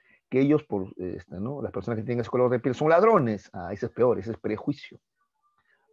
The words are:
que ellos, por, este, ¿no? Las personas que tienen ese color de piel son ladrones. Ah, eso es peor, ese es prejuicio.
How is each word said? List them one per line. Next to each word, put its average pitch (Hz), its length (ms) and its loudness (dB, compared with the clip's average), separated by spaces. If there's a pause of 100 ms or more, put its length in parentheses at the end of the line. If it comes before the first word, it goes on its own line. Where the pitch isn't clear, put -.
(300)
que 131 120 2
ellos, 147 220 4
por, 98 340 -6
este, - 420 -10
¿no? 131 220 -8
Las 101 100 -6
personas 107 280 -4
que 104 40 -6
tienen 120 160 -2
ese 110 100 -6
color 123 200 2
de 123 100 0
piel 127 160 -2
son 151 140 2
ladrones. 165 640 4
Ah, 90 180 -10
eso 104 140 -6
es - 80 -10
peor, 113 260 2
ese 104 120 -6
es 107 60 -8
prejuicio. - 600 -6 (920)